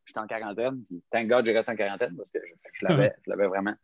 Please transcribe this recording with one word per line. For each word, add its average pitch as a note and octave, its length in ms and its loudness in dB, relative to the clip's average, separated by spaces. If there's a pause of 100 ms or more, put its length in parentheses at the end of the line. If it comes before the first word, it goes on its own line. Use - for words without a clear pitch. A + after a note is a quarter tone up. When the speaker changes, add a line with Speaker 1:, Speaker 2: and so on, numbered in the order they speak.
Speaker 1:
j'étais - 140 -10
en G#2+ 60 -8
quarantaine. A2+ 640 -4
Puis, F2 220 -12
thank A2+ 180 0
God, B2 160 6
j'ai A2+ 80 2
resté A2 200 2
en A2 40 -4
quarantaine G2 400 -2
parce G2 140 -14
que - 120 -6
je, - 120 -18 (180)
je - 140 -8
l'avais, G#2+ 320 4
Speaker 2:
<laughs> - 80 -20
Speaker 1:
je F#2+ 40 -8
l'avais G2 180 2
vraiment. G2 360 -2